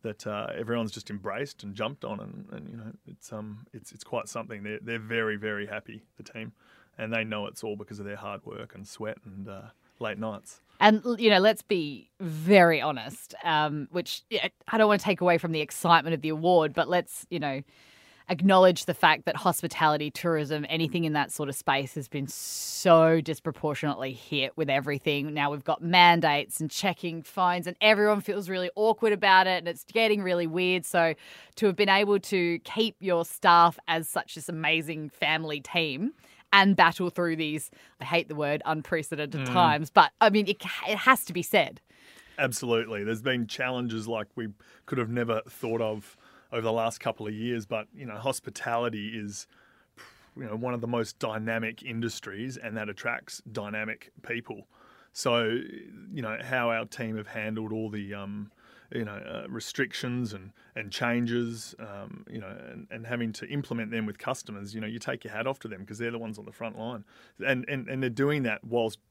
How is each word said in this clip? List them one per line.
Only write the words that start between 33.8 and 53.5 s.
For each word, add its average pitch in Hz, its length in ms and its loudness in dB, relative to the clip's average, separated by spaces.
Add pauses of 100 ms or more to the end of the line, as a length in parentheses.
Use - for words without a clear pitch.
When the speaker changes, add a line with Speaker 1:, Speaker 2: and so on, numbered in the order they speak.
Speaker 2:
as 165 200 -2
such - 280 -6
this 214 120 -14
amazing 156 640 -2
family 156 500 -2
team 160 540 -4 (400)
and 196 220 8
battle 175 340 6
through 170 260 -2
these, 156 340 -4 (300)
I 135 60 -12
hate 170 240 0
the 156 60 -6
word, 147 300 -2
unprecedented 151 760 -4
Speaker 1:
Mm. 127 120 -4
Speaker 2:
times, 156 360 4
but, - 220 6 (100)
I 226 80 8
mean, 208 180 2
it 202 120 -2
ca-, - 320 -8
it 208 80 -2
has - 260 4
to - 80 -10
be 175 80 -4
said. 165 400 0 (560)
Speaker 1:
Absolutely. 113 640 0
There's 110 180 -2
been 123 260 0
challenges 123 600 -4
like 110 280 -4
we 113 140 -6 (360)
could 139 140 -4
have 113 100 -2
never 117 400 -2
thought 113 320 -4
of 110 340 -6 (380)
over 120 100 -4
the 113 100 2
last 113 260 -2
couple 110 260 -6
of 104 80 -8
years, 113 320 -4
but, 107 300 -6
you 143 100 -14
know, 107 120 -12
hospitality 117 1000 -4
is, 104 300 -10 (880)
you - 80 -12
know, 110 140 -8
one 123 160 -4
of 120 80 -6
the 117 60 -6
most 117 300 -4
dynamic 113 680 -4
industries, 117 720 -8
and 110 180 -10
that 107 140 -8
attracts 120 520 -8 (120)